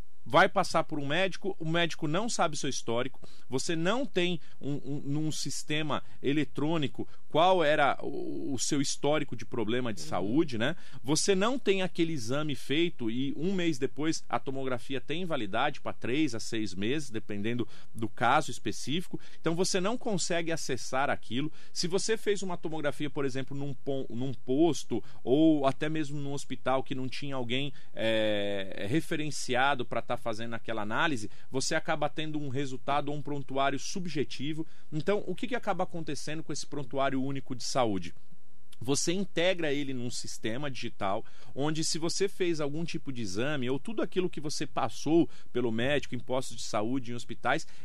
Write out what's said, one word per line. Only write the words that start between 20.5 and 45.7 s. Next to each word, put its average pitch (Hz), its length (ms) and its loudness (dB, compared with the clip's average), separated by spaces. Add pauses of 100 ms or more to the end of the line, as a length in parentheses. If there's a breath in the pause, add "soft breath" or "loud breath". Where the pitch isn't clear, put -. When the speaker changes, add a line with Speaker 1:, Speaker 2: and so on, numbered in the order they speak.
Speaker 1:
acessar 135 580 0
aquilo. 127 420 0 (220 loud breath)
Se 180 140 0
você 196 300 2
fez 202 240 2
uma 185 160 -2
tomografia, 147 520 0
por 147 140 0
exemplo, 135 320 0
num 139 180 0
pon-, 135 360 0
num 123 240 0
posto 131 680 2 (220 loud breath)
ou 151 420 6
até 135 220 2
mesmo 151 320 0
num 143 140 -2
hospital 135 480 0
que 135 140 -2
não 131 120 -2
tinha 139 280 -4
alguém, 131 360 0 (220 loud breath)
é, 104 960 0
referenciado 139 960 0
pra 117 160 0
tá 120 160 -2
fazendo 117 380 -2
aquela 110 260 -2
análise, 113 480 0 (220 soft breath)
você 135 240 0
acaba 151 340 0
tendo 156 300 -2
um 147 100 -2
resultado 139 600 0
ou 147 60 0
um 147 60 -2
prontuário 139 560 0
subjetivo. 156 880 0 (260 soft breath)
Então, 185 360 0
o 180 80 -2
que 247 120 -2
que 240 60 -2
acaba 190 300 0
acontecendo 156 580 -2
com - 100 -2
esse - 140 -2
prontuário 139 560 0
único 135 320 -2
de 123 100 -2
saúde? 101 520 2 (640)
Você 143 320 0
integra 175 640 0
ele 143 180 -2
num 123 200 0
sistema 123 580 0
digital, 110 560 0 (300 loud breath)
onde 156 280 0
se - 140 0
você 170 320 0
fez 170 320 0
algum 151 240 0
tipo 156 260 -2
de 120 120 -2
exame 120 440 0
ou 135 120 0
tudo 233 240 -2
aquilo 180 260 0
que - 100 -2
você 147 280 -2
passou 143 600 2 (240 loud breath)
pelo 120 200 2